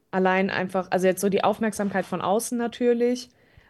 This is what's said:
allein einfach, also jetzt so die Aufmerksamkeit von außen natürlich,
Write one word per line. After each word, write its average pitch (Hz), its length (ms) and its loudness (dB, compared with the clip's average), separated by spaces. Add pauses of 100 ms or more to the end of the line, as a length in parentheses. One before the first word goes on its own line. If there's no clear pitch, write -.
(120)
allein 190 400 2
einfach, 185 400 -4
also 185 160 2
jetzt 185 140 2
so 202 80 0
die 190 140 0
Aufmerksamkeit 202 640 -2
von 180 160 -6
außen 226 340 -2
natürlich, 240 760 0 (380)